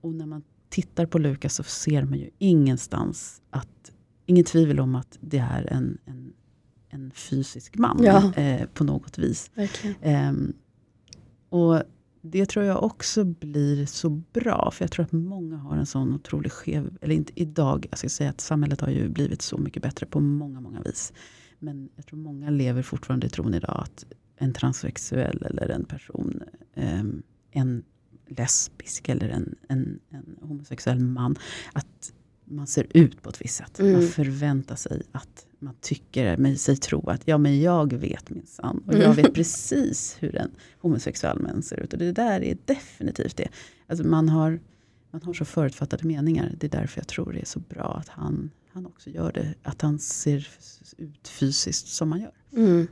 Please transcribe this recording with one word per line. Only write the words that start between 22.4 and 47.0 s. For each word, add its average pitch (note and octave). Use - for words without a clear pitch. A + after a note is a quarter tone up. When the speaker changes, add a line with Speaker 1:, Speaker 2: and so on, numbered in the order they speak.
Speaker 1:
lever C3
fortfarande C3
i -
tron -
idag -
att -
en C3
transsexuell -
eller -
en -
person, -
ehm, G#2
en B2+
lesbisk -
eller -
en, -
en, C3
en C#3+
homosexuell C#3+
man, B2
att -
man C#3+
ser -
ut -
på -
ett -
visst -
sätt. -
Speaker 2:
Mm. G3
Speaker 1:
Man F3+
förväntar C#3
sig -
att -
man C3
tycker, A2+
men C3+
sig C3+
tro -
att, -
"Ja, D#3
men C#3+
jag E3
vet -
minsann. -
Och -
jag G#3
Speaker 2:
Mm. -
Speaker 1:
vet -
precis -
hur -
en -
homosexuell -
man -
ser -
ut." -
Och -
det F3
där G3+
är -
definitivt -
det. -
Alltså, E3
man D#3+
har, D#3+
man D#3+
har F3
så D#3+
förutfattade D3
meningar. D#3
Det D3+
är D3+
därför -
jag -